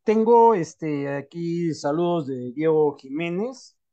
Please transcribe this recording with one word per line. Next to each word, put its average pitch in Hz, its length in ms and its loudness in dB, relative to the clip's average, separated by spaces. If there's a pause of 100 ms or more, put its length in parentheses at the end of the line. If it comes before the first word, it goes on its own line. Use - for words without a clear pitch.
tengo, 226 500 6
este, 151 540 -6
aquí 170 680 -4
saludos 165 520 -2
de 123 260 -8
Diego 151 440 2
Jiménez, 170 800 -8 (140)